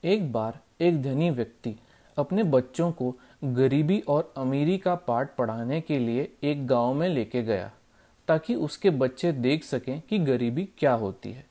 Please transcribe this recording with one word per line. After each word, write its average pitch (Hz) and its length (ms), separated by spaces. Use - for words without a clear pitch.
एक 175 280
बार 113 280
एक 165 220
धनी 143 280
व्यक्ति 117 460
अपने 185 240
बच्चों 160 500
को 127 240
गरीबी 139 560
और 147 360
अमीरी 139 420
का 185 160
पाठ 135 420
पढ़ाने 117 440
के 156 180
लिए 120 340
एक 143 220
गांव 123 280
में 160 140
लेके 123 340
गया, 107 280
ताकि 160 260
उसके 180 360
बच्चे 135 420
देख 139 320
सकें 135 360
कि 214 180
गरीबी 131 500
क्या 139 140
होती 104 400
है। 131 180